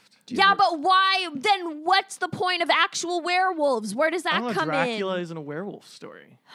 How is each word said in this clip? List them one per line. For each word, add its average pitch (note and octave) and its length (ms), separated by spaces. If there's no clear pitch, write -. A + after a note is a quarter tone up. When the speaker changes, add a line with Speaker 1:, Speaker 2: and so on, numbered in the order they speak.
Speaker 1:
Do A#3+ 80
you - 40
Speaker 2:
yeah, G4 120
Speaker 1:
ever G4 60
Speaker 2:
but F4+ 240
why? F#4+ 520
Then E4 520
what's F#4+ 320
the F#4 100
point F4+ 340
of D#4+ 80
actual E4+ 520
werewolves? D4+ 760
Where D#4 160
does E4 140
Speaker 3:
I E4+ 60
Speaker 2:
that D4+ 80
Speaker 3:
don't A#3+ 100
know, A3+ 40
Speaker 2:
come D#4 140
Speaker 3:
Dracula A3+ 480
Speaker 2:
in? F3+ 60
Speaker 3:
isn't E3 160
a D#3+ 40
werewolf D3+ 460
story. D#2 500